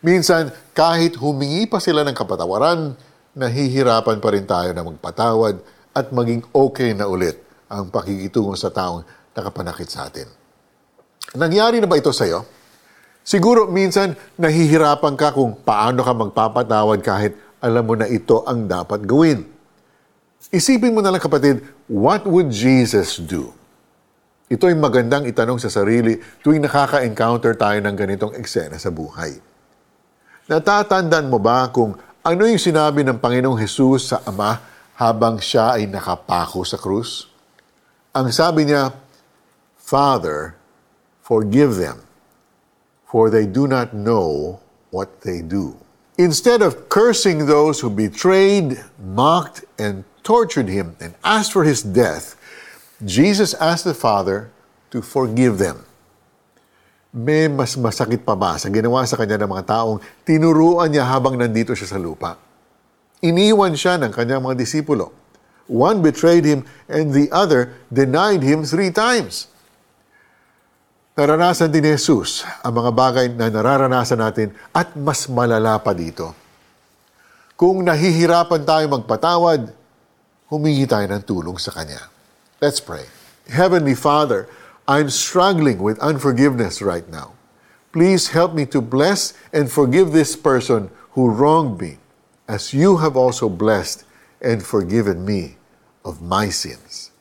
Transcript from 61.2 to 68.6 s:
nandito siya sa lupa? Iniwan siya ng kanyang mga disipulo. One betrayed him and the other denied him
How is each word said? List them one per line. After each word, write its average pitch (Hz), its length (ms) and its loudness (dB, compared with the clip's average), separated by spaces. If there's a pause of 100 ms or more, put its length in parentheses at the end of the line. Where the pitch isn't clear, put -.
nandito 113 400 -2
siya 92 160 -12
sa 98 80 -6
lupa? 85 400 -10 (800)
Iniwan 190 560 4
siya 180 240 0
ng 123 80 -2
kanyang 123 320 -2
mga 127 160 -4
disipulo. 131 560 -2 (560)
One 170 320 2
betrayed 165 400 4
him 143 240 0 (240)
and 151 240 -2
the 143 160 4
other 151 480 2 (160)
denied 151 480 2
him 151 240 0